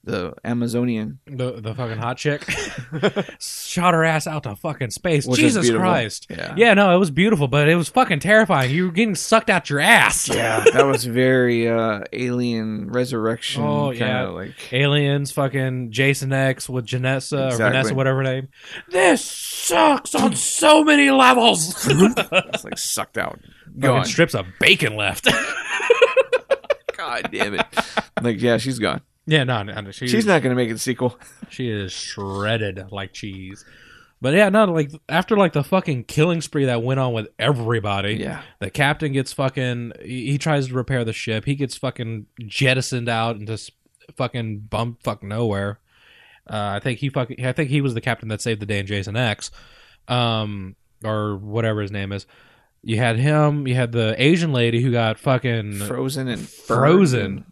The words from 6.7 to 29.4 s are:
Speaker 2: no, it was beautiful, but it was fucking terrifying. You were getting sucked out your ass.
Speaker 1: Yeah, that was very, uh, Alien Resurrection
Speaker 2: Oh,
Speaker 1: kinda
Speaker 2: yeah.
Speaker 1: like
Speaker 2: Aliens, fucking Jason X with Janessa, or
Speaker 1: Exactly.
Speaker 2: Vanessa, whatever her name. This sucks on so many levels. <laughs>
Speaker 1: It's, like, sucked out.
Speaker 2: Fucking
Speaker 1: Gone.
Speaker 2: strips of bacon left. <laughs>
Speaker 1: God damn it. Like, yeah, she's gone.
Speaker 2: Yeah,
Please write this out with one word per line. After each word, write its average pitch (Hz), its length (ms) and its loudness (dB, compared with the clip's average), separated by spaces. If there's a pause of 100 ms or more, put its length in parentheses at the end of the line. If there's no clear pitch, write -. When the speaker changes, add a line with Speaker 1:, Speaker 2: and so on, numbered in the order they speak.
Speaker 2:
no, 196 200 6
it 180 40 6
was 185 120 4
beautiful, 160 380 2
but 143 220 4
it 165 40 6
was 170 140 2
fucking 254 320 2
terrifying. 180 500 4
You 170 140 0
were 180 80 -2
getting 208 220 2
sucked - 340 2
out 190 220 0
your 143 100 0
ass. 170 480 4
Speaker 1:
Yeah, 113 340 0 (120)
that - 100 6
was 131 220 2
very, 123 640 2
uh, 113 300 0 (120)
Alien 113 800 -4
Resurrection 120 720 -2
Speaker 2:
Oh, 147 300 0
Speaker 1:
kinda 120 120 -4
Speaker 2:
yeah. 127 200 -2
Speaker 1:
like 92 500 -10
Speaker 2:
Aliens, 143 580 2
fucking 131 580 -4
Jason 135 440 0
X 135 340 0
with 127 160 -4
Janessa, 131 600 -2
or - 20 0
Speaker 1:
Exactly. 120 180 0 (140)
Speaker 2:
Vanessa, 131 160 0
whatever 135 240 2
her 135 60 -2
name. 131 240 -4 (420)
This 359 340 4
sucks - 920 0
on - 220 0
so - 480 4
many 285 260 6
levels. 240 600 4 (180)
<laughs> - 0 -
Speaker 1:
It's, 190 720 2
like, - 140 -12
sucked - 400 -6
out. - 240 -4 (280)
Speaker 2:
Fucking - 120 -14
Speaker 1:
Gone. 123 240 2
Speaker 2:
strips - 300 2
of 104 100 -4 (160)
bacon 147 360 4
left. 104 300 -2
<laughs> - 1700 0
Speaker 1:
God 139 360 -6
damn 104 220 -2
it. - 100 -2 (580)
Like, 117 200 -2
yeah, 117 160 2
she's 123 200 -4
gone. 101 220 -2 (260)
Speaker 2:
Yeah, 156 180 2